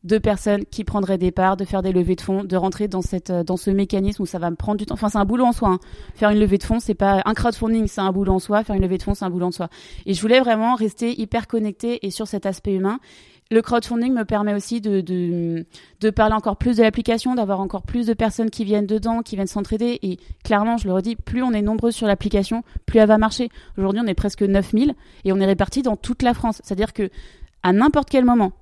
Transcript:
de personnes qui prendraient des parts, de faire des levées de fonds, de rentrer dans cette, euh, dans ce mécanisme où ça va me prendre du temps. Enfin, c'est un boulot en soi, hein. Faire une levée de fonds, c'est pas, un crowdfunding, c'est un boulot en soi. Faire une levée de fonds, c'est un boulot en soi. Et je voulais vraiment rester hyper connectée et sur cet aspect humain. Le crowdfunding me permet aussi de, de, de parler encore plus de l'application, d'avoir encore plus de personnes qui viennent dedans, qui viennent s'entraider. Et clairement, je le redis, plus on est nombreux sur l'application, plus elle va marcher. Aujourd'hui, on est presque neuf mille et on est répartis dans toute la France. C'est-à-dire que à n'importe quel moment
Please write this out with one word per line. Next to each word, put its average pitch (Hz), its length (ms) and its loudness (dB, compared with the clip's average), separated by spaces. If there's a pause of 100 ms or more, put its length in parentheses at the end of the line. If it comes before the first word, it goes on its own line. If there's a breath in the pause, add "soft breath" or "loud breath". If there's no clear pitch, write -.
de 202 160 2
personnes 202 460 0
qui - 180 -10
prendraient 196 340 0
des 180 140 0
parts, 185 260 2
de 190 80 -4
faire 190 160 -2
des 190 100 -2
levées 180 240 2
de - 60 -16
fonds, 196 220 -2
de 185 120 -4
rentrer 190 320 0
dans 190 140 -2
cette, 180 300 -6
euh, 175 120 0
dans 180 140 -2
ce 196 140 -2
mécanisme 196 500 0
où 175 60 -2
ça 185 100 -8
va 170 140 -2
me 170 40 -6
prendre 208 220 -4
du 208 80 -6
temps. - 80 -8
Enfin, 208 160 -2
c'est 214 80 -2
un 202 80 2
boulot 240 200 2
en 240 60 4
soi, 226 180 0
hein. 180 100 0 (340 loud breath)
Faire 214 160 2
une 208 100 4
levée 202 200 4
de - 40 -6
fonds, 226 160 0
c'est 220 140 -4
pas, 196 320 2
un 214 80 2
crowdfunding, 226 540 0
c'est - 140 -4
un 190 100 0
boulot 196 220 2
en 190 40 4
soi. 208 260 0
Faire 208 120 -4
une 190 80 2
levée 185 160 0
de - 20 -8
fonds, 202 140 -2
c'est 196 100 -6
un 185 60 -2
boulot 180 160 -2
en 180 40 -2
soi. 175 160 -8 (380 loud breath)
Et 196 80 -2
je 170 80 -2
voulais 226 200 4
vraiment 226 340 0
rester 220 440 -4
hyper 220 280 -4
connectée 233 580 -4
et 190 60 -4
sur 214 160 -8
cet 202 180 -6
aspect 196 300 -4
humain. 196 240 -2 (500 soft breath)
Le 226 140 4
crowdfunding 240 500 -2
me 220 120 -2
permet 208 280 0
aussi 214 260 -4
de, 202 220 0
de, 170 640 -4 (360 loud breath)
de 214 100 2
parler 214 240 2
encore 208 220 -2
plus 240 200 0
de 233 60 2
l'application, 233 500 0
d'avoir 202 260 -2
encore 190 220 -6
plus 240 240 -6
de 226 80 0
personnes 226 380 -2
qui 226 120 -8
viennent 208 220 0
dedans, 220 380 -2
qui - 120 -10
viennent 196 120 -4
s'entraider. 220 560 -4
Et 185 160 -4 (240 loud breath)
clairement, 220 340 0
je 214 100 -4
le 180 60 0
redis, 202 220 -2
plus 240 260 -4
on 254 100 0
est 208 120 0
nombreux 214 260 0
sur 226 160 -4
l'application, 202 560 0 (240 loud breath)
plus - 140 6
elle 214 80 10
va 214 100 8
marcher. 220 320 0 (260 loud breath)
Aujourd'hui, 196 280 0
on 226 40 0
est 190 60 0
presque 202 300 -2
neuf 196 300 2
mille 262 200 4 (300 soft breath)
et 190 100 2
on 196 60 2
est 190 80 4
répartis 196 340 2
dans 233 140 0
toute - 260 -6
la 240 140 4
France. - 280 -4
C'est-à-dire 202 300 -4
que 196 160 -2 (540 soft breath)
à 185 100 6
n'importe 208 380 4
quel 262 120 6
moment 233 280 4 (100)